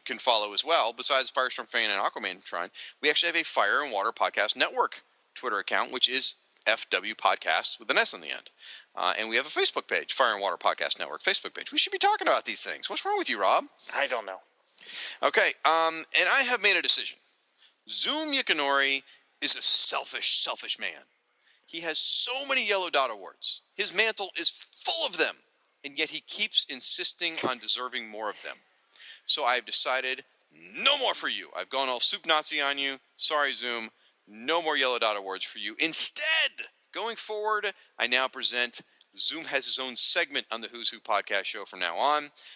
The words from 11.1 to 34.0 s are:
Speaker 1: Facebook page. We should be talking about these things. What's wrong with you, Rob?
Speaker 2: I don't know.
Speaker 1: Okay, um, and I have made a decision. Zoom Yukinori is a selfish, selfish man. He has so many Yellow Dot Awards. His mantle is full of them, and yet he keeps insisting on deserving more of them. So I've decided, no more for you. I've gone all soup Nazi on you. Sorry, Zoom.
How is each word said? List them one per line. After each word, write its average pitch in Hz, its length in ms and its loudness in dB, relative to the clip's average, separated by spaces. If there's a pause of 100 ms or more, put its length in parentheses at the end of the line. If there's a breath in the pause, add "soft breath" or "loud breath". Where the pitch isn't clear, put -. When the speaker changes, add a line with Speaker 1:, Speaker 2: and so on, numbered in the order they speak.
Speaker 1:
Facebook - 320 -2
page. - 160 -10
We 302 80 0
should 381 140 2
be 381 60 -6
talking 392 280 2
about 127 180 2
these 107 200 0
things. 78 260 -6
What's - 140 -4
wrong 403 140 -2
with 330 120 -2
you, 110 100 -2
Rob? 120 240 4 (300)
Speaker 2:
I 135 140 0
don't 117 180 -4
know. 95 120 -10 (840 loud breath)
Speaker 1:
Okay, 165 320 4 (100)
um, 160 400 4 (160)
and 180 100 4
I 262 160 4
have 240 160 0
made 202 140 4
a 165 60 2
decision. - 360 0 (680 soft breath)
Zoom 294 460 0
Yukinori 139 680 2 (380 soft breath)
is 135 160 6
a 113 60 -2
selfish, - 760 2
selfish 117 400 -2
man. 98 240 -6 (640 soft breath)
He 165 140 -10
has 165 180 -2
so 269 500 2
many 254 200 2
Yellow 190 220 2
Dot 135 200 2
Awards. 92 520 -4 (120)
His 196 200 -4
mantle 208 340 0 (100)
is - 380 0
full - 300 2
of 196 100 -4
them, 117 200 0 (480)
and 143 140 -8
yet 151 120 -2
he 156 100 -8
keeps - 480 -2
insisting 165 640 -2 (140)
on 123 100 -2
deserving 117 500 -4
more 107 200 -6
of 95 140 -8
them. 71 140 -10 (680 loud breath)
So - 200 2
I've 123 200 2
decided, 131 580 0 (560)
no 277 200 2
more 226 160 0
for 151 140 -6
you. 98 280 -6
I've 92 140 -8
gone 135 180 -2
all 123 100 -2
soup - 280 0
Nazi 156 340 0
on 139 160 -2
you. 139 220 -4 (180)
Sorry, 143 380 0
Zoom. 117 340 -4 (400 soft breath)